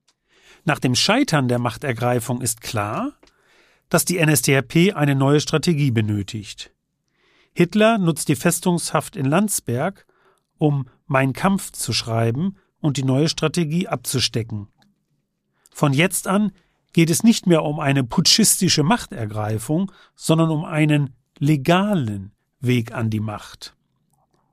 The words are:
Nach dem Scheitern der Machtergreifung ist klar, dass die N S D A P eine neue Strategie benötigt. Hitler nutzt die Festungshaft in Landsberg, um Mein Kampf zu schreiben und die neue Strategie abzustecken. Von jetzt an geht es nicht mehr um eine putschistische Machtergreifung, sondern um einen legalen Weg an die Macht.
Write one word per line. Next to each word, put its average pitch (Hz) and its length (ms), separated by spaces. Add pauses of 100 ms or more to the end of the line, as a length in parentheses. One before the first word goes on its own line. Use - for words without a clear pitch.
(640)
Nach 147 140
dem 123 160
Scheitern 175 540
der 120 100
Machtergreifung 123 800
ist - 220
klar, 117 500 (760)
dass - 160
die 180 100
N 156 140
S 147 120
D 139 140
A 135 60
P 175 320
eine 143 200
neue 135 260
Strategie 147 500
benötigt. 104 840 (800)
Hitler 214 460
nutzt 165 300
die 147 80
Festungshaft - 800
in 135 100
Landsberg, 160 800 (500)
um 143 320 (180)
Mein 135 280
Kampf - 380
zu - 200
schreiben 117 640 (240)
und 143 160
die 135 80
neue 135 240
Strategie 160 580
abzustecken. 113 840 (1040)
Von 147 220
jetzt 165 340
an 202 260 (400)
geht 170 180
es 165 120
nicht 226 240
mehr 165 160
um 156 160
eine 139 240
putschistische 156 800
Machtergreifung, 117 1120 (240)
sondern 165 340
um 156 140
einen 151 500 (240)
legalen 147 920 (260)
Weg 120 340
an 113 180
die 110 100
Macht. - 560 (760)